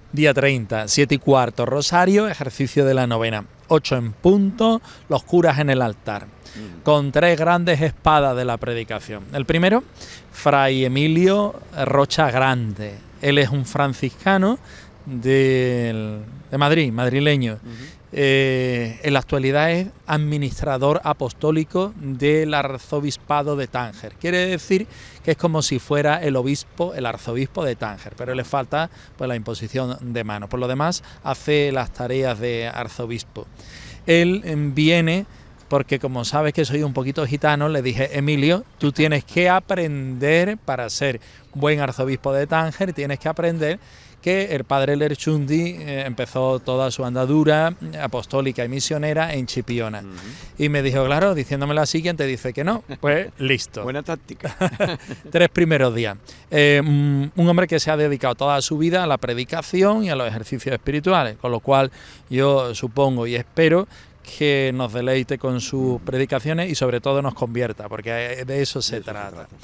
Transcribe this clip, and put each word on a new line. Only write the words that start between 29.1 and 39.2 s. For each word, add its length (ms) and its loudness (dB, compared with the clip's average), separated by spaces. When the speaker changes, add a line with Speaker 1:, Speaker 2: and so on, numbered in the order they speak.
Speaker 1:
pues, 100 -6
la 80 -4
imposición 640 -6
de 100 -4
mano. 240 -8
Por 140 -6
lo 80 -2
demás, 340 -2
hace 480 0
las 180 -4
tareas 480 -2
de 340 -4
arzobispo. 720 -10
Él, 380 4
em, 280 -2
viene 520 2
porque, 320 0
como 240 -4
sabes 300 0
que 100 2
soy 200 -2
un 100 -2
poquito 340 -2
gitano, 400 0
le 140 0
dije: 360 -2
"Emilio, 460 2
tú 160 0
tienes 320 0